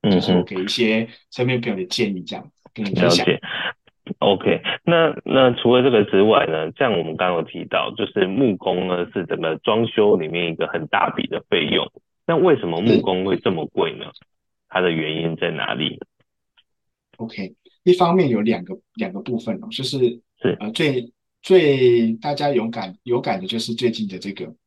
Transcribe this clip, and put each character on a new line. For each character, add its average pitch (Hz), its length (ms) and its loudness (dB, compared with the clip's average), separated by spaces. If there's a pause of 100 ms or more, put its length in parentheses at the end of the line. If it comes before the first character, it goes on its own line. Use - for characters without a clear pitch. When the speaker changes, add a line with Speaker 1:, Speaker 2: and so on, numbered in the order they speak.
Speaker 1:
嗯 104 80 2
哼。 98 60 4
Speaker 2:
就 87 40 4
是 92 160 0
我 90 60 4
给 98 140 -6
一 92 100 -4
些 110 420 0 (220)
身 123 160 -2
边 127 140 0
朋 117 100 -4
友 98 60 -4
的 92 100 -6
建 101 280 -2
议， 90 80 -8
这 98 120 -12
样 - 100 -12 (300)
跟 107 100 -6
你 98 60 -4
分 90 180 2
享。 87 160 4
Speaker 1:
了 - 80 2
解。 - 80 -2 (800)
OK， 98 420 2 (240)
那， 165 300 2 (100)
那 127 280 4
除 120 240 4
了 127 60 4
这 131 80 4
个 107 140 4
之 98 180 2
外 107 240 6
呢， 80 300 -4
像 127 160 2
我 85 120 0
们 80 120 -6
刚 90 120 0
刚 90 80 0
有 82 60 -2
提 82 240 -10
到， - 300 -4
就 - 100 -2
是 95 200 0
木 104 300 0
工 92 320 -2
呢， 87 240 -2
是 95 140 -2
整 80 140 -4
个 80 180 -2
装 113 280 0
修 104 300 4
里 80 120 -2
面 85 220 -2
一 80 60 -4
个 82 120 -2
很 80 200 -6
大 - 220 0
笔 - 180 -6
的 - 200 -8
费 82 180 0
用。 - 180 -2 (420)
那 165 100 0
为 160 200 4
什 90 100 -6
么 85 140 -2
木 110 200 4
工 92 240 -2
会 95 140 0
这 110 140 -2
么 80 140 -4
贵 82 260 -2
呢？ 57 120 -14
Speaker 2:
是。 - 160 -18 (480)
Speaker 1:
它 92 120 0
的 90 100 2
原 80 320 -2
因 82 140 -2
在 85 160 -2
哪 73 220 -6
里？ - 240 -6 (1200)
Speaker 2:
OK， - 360 -12 (300)
一 180 100 6
方 175 200 2
面 175 140 4
有 110 140 2
两 101 220 0
个， 92 140 -12 (160)
两 101 180 -6
个 98 80 -10
部 120 180 -6
分 110 240 -6
哦， - 80 -14
就 - 120 -8
是， 131 160 -6 (420)
Speaker 1:
是。 - 200 -2
Speaker 2:
呃， 107 100 -8
最， 131 420 -2 (300)
最 127 720 4
大 143 200 -6
家 143 160 -2
有 113 180 0
感， 101 340 -8
有 - 180 -2
感 101 200 -4
的 92 60 -10
就 113 120 -6
是 113 160 -6
最 120 160 0
近 110 160 -6
的 95 120 -10
这 98 140 -10
个 - 140 -10 (200)